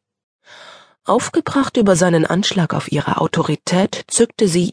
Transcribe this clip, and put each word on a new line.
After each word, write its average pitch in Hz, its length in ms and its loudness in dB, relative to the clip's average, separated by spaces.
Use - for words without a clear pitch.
Aufgebracht - 720 -2
über 202 180 4
seinen 170 320 2
Anschlag 175 480 0
auf - 160 -6
ihre - 280 -2
Autorität, 165 880 -2
zückte - 420 -2
sie 170 260 0